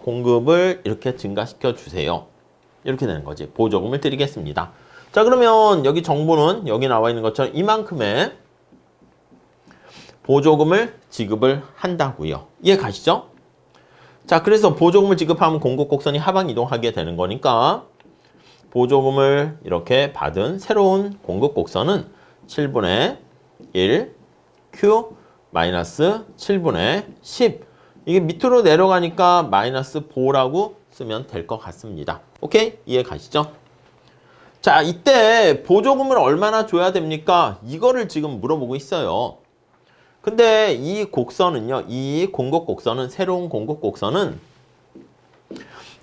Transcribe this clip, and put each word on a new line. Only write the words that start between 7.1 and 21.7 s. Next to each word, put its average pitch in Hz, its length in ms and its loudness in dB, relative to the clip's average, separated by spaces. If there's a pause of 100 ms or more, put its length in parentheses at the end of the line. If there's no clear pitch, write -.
것처럼 110 320 -2
이만큼의 180 760 -2 (1900)
보조금을 151 760 4 (120)
지급을 123 520 0 (120)
한다고요. 131 720 -6 (160)
이해 190 140 4
가시죠? 185 520 -2 (1000)
자, 165 160 2
그래서 208 320 4
보조금을 190 420 4
지급하면 160 440 0
공급 139 280 -2
곡선이 143 300 -2
하방 185 320 -2
이동하게 117 420 -2
되는 85 240 -6
거니까 120 720 0 (840)
보조금을 139 920 2
이렇게 127 480 0
받은 95 460 -4
새로운 202 640 0
공급 113 320 -2
곡선은 127 520 -2 (400)